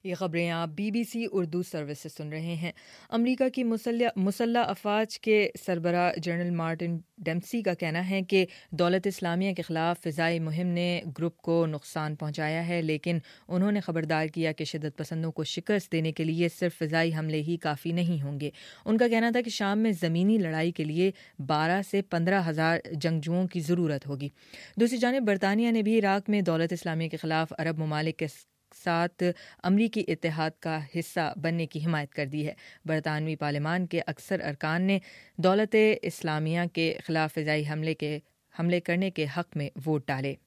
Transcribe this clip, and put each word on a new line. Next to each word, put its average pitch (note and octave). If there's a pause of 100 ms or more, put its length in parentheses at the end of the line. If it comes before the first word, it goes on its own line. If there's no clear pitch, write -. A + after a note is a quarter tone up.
یہ F3+
خبریں E3+
آپ E3
بی G3+
بی A#3
سی A#3
اردو F3
سروس D3
سے D#3
سن D3+
رہے D#3+
ہیں۔ E3 (380)
امریکہ B3
کی B3+
مسلح، A#3
مسلح A#3
افواج G#3
کے G#3+ (180)
سربراہ F3
جنرل F3
مارٹن E3 (200)
ڈیمسی F3
کا F#3
کہنا E3+
ہے G3
کہ F#3 (240)
دولت F3+
اسلامیہ F#3
کے F3
خلاف E3
فضائی E3
مہم D#3+
نے F3 (180)
گروپ E3
کو E3
نقصان D3+
پہنچایا D#3
ہے، F3
لیکن D#3+ (300)
انہوں F#3+
نے G#3
خبردار D#3+
کیا D#3+
کہ D#3
شدت D3+
پسندوں D#3+
کو D#3+
شکست -
دینے D#3+
کے D#3+
لیے E3 (100)
صرف F3
فضائی E3
حملے D#3
ہی E3
کافی D#3+
نہیں E3+
ہوں C#3
گے۔ D3 (340)
ان A3
کا A#3+
کہنا A3+
تھا A#3+
کہ A#3
شام G#3
میں A3
زمینی F3+
لڑائی E3
کے D#3+
لیے E3+ (360)
بارہ D#3+
سے G3
پندرہ F3+
ہزار D#3+ (140)
جنگجوؤں E3
کی E3+
ضرورت D#3
ہوگی۔ C#3+ (480)
دوسری A#3
جانب B3
برطانیہ G3+
نے A3+
بھی A3
عراق G3+
میں G#3
دولت E3
اسلامیہ E3
کے D#3+
خلاف D#3+
عرب D#3
ممالک D#3
کے D#3+ (580)
ساتھ E3+ (400)
امریکی G#3+
اتحاد D#3+ (100)
کا D#3+ (140)
حصہ E3
بننے E3
کی D3+
حمایت D3+
کر D3
دی D3
ہے۔ - (320)
برطانوی D#3
پارلیمان D3+
کے E3
اکثر -
ارکان D#3
نے F#3+ (380)
دولت G3 (260)
اسلامیہ D#3+ (120)
کے E3 (120)
خلاف D#3+
فضائی D3+
حملے D#3
کے، D3+ (420)
حملے F3
کرنے F3+
کے D#3+ (100)
حق F3
میں C#3+ (160)
ووٹ D3+
ڈالے۔ C#3 (120)